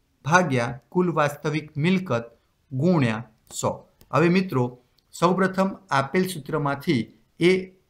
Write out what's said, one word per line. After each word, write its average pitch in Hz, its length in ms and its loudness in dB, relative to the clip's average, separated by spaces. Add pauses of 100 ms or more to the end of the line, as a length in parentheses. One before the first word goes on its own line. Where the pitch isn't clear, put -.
(260)
ભાગ્યા 131 500 2 (140)
કુલ 180 220 0
વાસ્તવિક 151 560 -2 (100)
મિલકત 151 480 0 (460)
ગુણ્યા 131 520 2 (280)
સો. 107 200 -4 (400)
હવે 156 180 4
મિત્રો, 180 340 0 (520)
સૌ 175 180 2
પ્રથમ 190 360 0 (200)
આપેલ 139 380 0
સૂત્રમાંથી 143 760 -2 (380)
એ 175 120 4 (380)